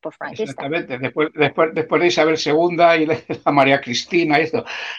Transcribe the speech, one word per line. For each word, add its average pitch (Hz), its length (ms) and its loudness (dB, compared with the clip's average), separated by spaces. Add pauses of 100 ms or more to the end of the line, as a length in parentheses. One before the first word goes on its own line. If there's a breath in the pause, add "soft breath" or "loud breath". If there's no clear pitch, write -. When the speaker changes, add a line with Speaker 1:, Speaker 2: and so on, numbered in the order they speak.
Speaker 1:
posfranquista. 156 440 -10
Speaker 2:
Exactamente, 139 540 -6
después, 143 360 -2
después, 151 400 2
después 147 280 0
de 175 60 4
Isabel 156 300 2
segunda 165 580 2
y 156 100 0
la, 156 100 -2
<laughs> - 280 -10
la 156 80 0
María 139 280 4
Cristina 151 580 0
y 160 60 2
esto. 120 200 -4 (340 loud breath)